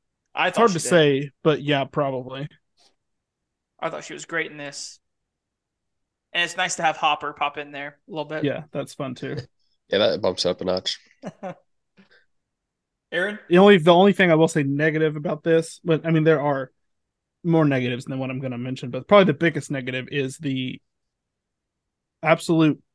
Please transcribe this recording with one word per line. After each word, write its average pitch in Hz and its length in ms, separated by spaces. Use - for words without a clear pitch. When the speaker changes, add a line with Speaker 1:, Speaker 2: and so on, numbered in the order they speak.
Speaker 1:
I 160 140
Speaker 2:
It's 180 80
Speaker 1:
thought - 60
Speaker 2:
hard 233 80
Speaker 1:
she 170 80
Speaker 2:
to 151 60
Speaker 1:
did. - 40
Speaker 2:
say, 147 420
but 147 200
yeah, 143 220
probably. 135 640
Speaker 1:
I 165 100
thought 151 140
she - 100
was 151 100
great 160 280
in 151 40
this. - 440
And 175 120
it's 165 120
nice 180 200
to 180 60
have 160 140
Hopper 151 360
pop 147 260
in 147 140
there 143 340
a - 40
little 160 140
bit. 156 200
Speaker 2:
Yeah, 139 280
that's 139 220
fun 131 200
too. 135 280
Speaker 3:
<laughs> - 40
Yeah, 98 100
that 101 240
bumps 92 240
up 90 160
a - 20
notch. 92 340
Speaker 1:
<laughs> - 320
Aaron? 202 260
Speaker 2:
The 175 80
only, 202 180
the 170 180
only 190 200
thing 185 160
I 160 60
will 165 120
say 160 140
negative 151 540
about 151 280
this, 165 400
but, 160 220
I 165 40
mean, 156 140
there 156 160
are 135 300
more 165 220
negatives 123 400
than 131 120
what 131 120
I'm 131 100
gonna 127 160
mention, 127 340
but 127 160
probably 202 200
the 151 80
biggest 156 360
negative 127 400
is 135 280
the 131 420
absolute 160 600